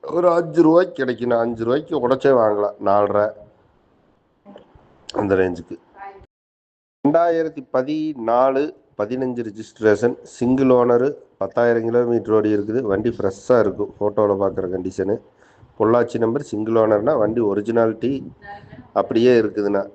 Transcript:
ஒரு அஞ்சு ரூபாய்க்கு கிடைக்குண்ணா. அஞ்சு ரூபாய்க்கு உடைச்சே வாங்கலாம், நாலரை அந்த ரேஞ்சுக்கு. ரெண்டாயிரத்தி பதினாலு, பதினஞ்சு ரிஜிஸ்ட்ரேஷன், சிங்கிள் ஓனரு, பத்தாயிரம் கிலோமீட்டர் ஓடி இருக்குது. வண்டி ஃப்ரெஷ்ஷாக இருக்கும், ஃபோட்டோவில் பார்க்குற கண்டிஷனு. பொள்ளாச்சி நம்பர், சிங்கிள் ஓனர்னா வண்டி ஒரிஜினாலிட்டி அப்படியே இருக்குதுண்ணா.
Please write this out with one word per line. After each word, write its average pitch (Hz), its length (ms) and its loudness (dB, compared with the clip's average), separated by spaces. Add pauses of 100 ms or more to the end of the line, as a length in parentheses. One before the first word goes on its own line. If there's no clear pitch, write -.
(180)
ஒரு 175 180 2
அஞ்சு 170 320 0
ரூபாய்க்கு 175 320 2
கிடைக்குண்ணா. 120 460 -2
அஞ்சு 117 220 -6
ரூபாய்க்கு 156 280 -2 (100)
உடைச்சே 135 260 2 (100)
வாங்கலாம், 104 360 0 (120)
நாலரை 104 360 2 (2000)
அந்த 98 200 0
ரேஞ்சுக்கு. 87 360 -4 (1300)
ரெண்டாயிரத்தி 160 580 0 (120)
பதினாலு, 135 880 0 (380)
பதினஞ்சு 123 480 -4
ரிஜிஸ்ட்ரேஷன், 107 680 0 (220)
சிங்கிள் 131 400 2
ஓனரு, 120 320 4 (340)
பத்தாயிரம் 117 460 0
கிலோமீட்டர் 117 500 0
ஓடி 107 180 0
இருக்குது. 107 240 -4 (120)
வண்டி 110 240 -2
ஃப்ரெஷ்ஷாக 107 480 0
இருக்கும், 101 320 -4
ஃபோட்டோவில் 101 480 0
பார்க்குற 95 300 -4
கண்டிஷனு. 95 420 -4 (600)
பொள்ளாச்சி 120 460 0
நம்பர், 113 260 -2
சிங்கிள் 110 300 -4
ஓனர்னா 110 400 2
வண்டி 110 220 0 (100)
ஒரிஜினாலிட்டி 113 580 -2 (880)
அப்படியே 117 420 2
இருக்குதுண்ணா. 101 400 -2 (120)